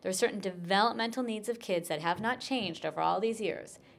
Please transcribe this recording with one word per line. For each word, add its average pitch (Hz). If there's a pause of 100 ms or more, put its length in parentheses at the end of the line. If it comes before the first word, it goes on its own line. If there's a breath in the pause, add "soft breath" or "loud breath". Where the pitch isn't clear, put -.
There 185
are 185
certain 208
developmental 208
needs 220
of 233
kids 175
that 151
have 170
not 226
changed 190
over 156
all 170
these 220
years. - (200 loud breath)